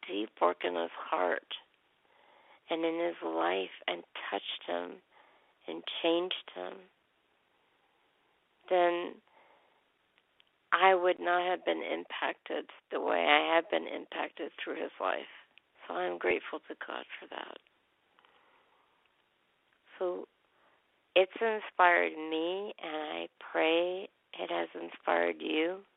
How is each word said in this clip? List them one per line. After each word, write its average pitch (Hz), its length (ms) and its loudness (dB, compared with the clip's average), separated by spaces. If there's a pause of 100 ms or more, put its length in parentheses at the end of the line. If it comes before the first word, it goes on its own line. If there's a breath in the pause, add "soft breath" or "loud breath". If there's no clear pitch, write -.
(100)
deep 107 200 -4 (100)
work 175 240 2
in 90 100 0
his - 240 -2
heart - 580 -2 (1120 soft breath)
and 165 140 0
in 165 140 0
his 170 240 -2
life 170 480 0 (160)
and 170 180 -6 (260)
touched - 360 -6
him 87 360 -6 (640 soft breath)
and 165 180 -8 (180)
changed 170 520 0
him, 180 200 -8 (2000)
then 175 440 2 (1600 soft breath)
I 185 240 8
would 180 240 4
not 175 300 2
have 175 160 -2
been 165 180 0
impacted 156 880 -4 (220)
the 160 80 -2
way 170 260 2
I 156 280 6
have 165 160 4
been 165 180 0
impacted - 640 -8 (100)
through - 120 -6
his - 260 -6
life. - 260 -2 (600)
So 170 80 -8
I'm 175 240 -4
grateful 175 500 -2
to 156 60 -10 (120)
God - 200 -8 (120)
for - 120 -16
that. - 280 -12 (2500 soft breath)
So 185 300 -4 (880 soft breath)
it's 185 240 4
inspired 180 720 4
me, 160 680 -4
and 160 120 -8
I 160 340 -6 (220)
pray 170 600 2 (280)
it 175 120 -6
has 170 240 -2
inspired 170 680 0
you. 156 420 0 (140)